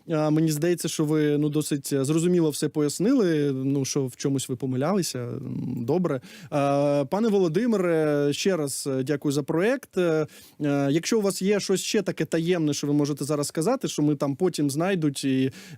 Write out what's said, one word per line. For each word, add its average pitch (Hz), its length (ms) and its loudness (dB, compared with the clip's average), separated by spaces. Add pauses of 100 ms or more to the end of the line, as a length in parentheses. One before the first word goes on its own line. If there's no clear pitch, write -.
А, 156 200 2
мені 156 220 4
здається, 165 360 0
що 160 180 -2
ви, 151 320 2
ну, 151 120 0
досить 147 560 -2
зрозуміло 165 440 2
все 147 200 -2
пояснили, 156 800 2
ну, 135 340 0
що 135 200 -2
в 127 100 -8
чомусь 139 340 -2
ви 131 60 -4
помилялися. 139 640 -2
М, 123 560 -6 (100)
добре. 151 360 0 (280)
А, 143 640 2
пане 214 160 0
Володимире, 175 1080 2
ще 185 240 0
раз, 147 300 -4
е, 131 160 -2
дякую 143 280 -2
за 143 120 0
проєкт. 190 540 -2
Е, 156 300 2 (340)
е, 143 300 0
якщо 170 280 0
у - 20 2
вас 196 200 -2
є 196 180 2
щось 185 220 0
ще - 200 0
таке 170 240 -4
таємне, 165 480 0
що 143 140 -4
ви 147 60 2
можете 147 320 0
зараз 143 220 -2
сказати, 185 400 -2
що - 160 -2
ми 147 120 2
там 143 200 -2
потім 165 340 0
знайдуть 156 540 0
і, 131 280 2 (260)